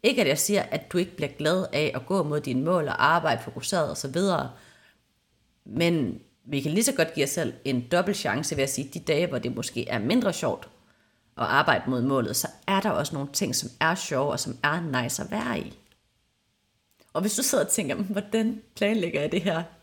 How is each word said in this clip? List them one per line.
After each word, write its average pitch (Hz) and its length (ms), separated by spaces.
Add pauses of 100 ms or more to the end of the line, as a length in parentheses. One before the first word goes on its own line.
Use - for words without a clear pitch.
Ikke 233 180
at 175 60
jeg 143 100
siger, 202 240
at - 300
du 180 60
ikke 180 180
bliver 143 140
glad 165 440
af 151 220
at 127 100
gå 190 180
mod 147 160
dine 131 240
mål 165 240
og - 180
arbejde 156 380
fokuseret 151 460
og 78 80
så - 100
videre, 156 440 (1120)
men 160 540 (260)
vi 139 160
kan 147 100
lige 202 120
så 269 100
godt 165 200
give 143 100
os 139 60
selv - 240 (120)
en 127 260
dobbelt 185 260
chance 139 400
ved 139 60
at 135 60
sige, - 240
de 175 60
dage, 160 280
hvor 127 120
det 123 160
måske - 340
er 117 100
mindre 190 340
sjovt - 360 (680)
at - 80
arbejde 127 440
mod 127 120
målet, 127 340
så - 120 (200)
er 196 120
der 208 100
også - 240
nogle 139 200
ting, - 220
som 127 140 (100)
er 160 160
sjove 143 360
og 139 80
som - 240
er 151 400
nice - 200
at - 80
være 233 280
i. - 200 (1300)
Og 160 80
hvis 208 140
du - 80
sidder - 220
og - 60
tænker, 147 240
"Hvordan 214 680 (140)
planlægger 196 460
jeg 151 100
det 175 100
her? 165 220 (200)